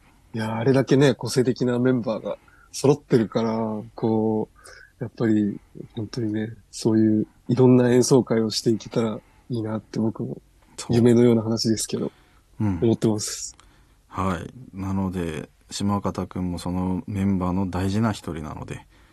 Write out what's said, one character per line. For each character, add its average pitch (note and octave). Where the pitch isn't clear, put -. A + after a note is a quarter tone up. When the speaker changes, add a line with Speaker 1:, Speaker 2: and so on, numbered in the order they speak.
Speaker 1:
い -
や A2
ー、 A2
あ A#2
れ C3+
だ C3
け C#3
ね、 C3+
個 A#2
性 B2
的 B2
な B2
メ B2
ン B2+
バ G#2
ー -
が G2+
揃 C#3+
っ -
て -
る A2
か A2+
ら、 A2+
こ A2
う、 -
や A#2
っ -
ぱ A#2+
り G#2
本 G#2+
当 -
に G#2+
ね、 A2
そ -
う A2
い G#2+
う -
い -
ろ B2+
ん B2+
な B2
演 B2
奏 B2+
会 A2+
を A2
し -
て A#2+
い G#2+
け -
た A#2+
ら A2
い A#2+
い -
な A2
っ G#2
て -
僕 A2
も、 -
Speaker 2:
そ -
う。 A#2
Speaker 1:
夢 A#2+
の A#2
よ A#2+
う -
な A2+
話 A2+
で A2
す -
け -
ど、 A#2+
Speaker 2:
う A2
ん。 F#2+
Speaker 1:
思 A2+
っ G#2+
て -
ま G#2+
す。 -
Speaker 2:
は F#2
い。 -
な F#2+
の F#2+
で、 E2+
島 G2+
方 F#2
く -
ん F2+
も F2
そ -
の F#2
メ F#2+
ン G2
バ F2+
ー -
の F#2+
大 F#2
事 G#2
な A2+
一 -
人 D#2
な D2+
の -
で、 -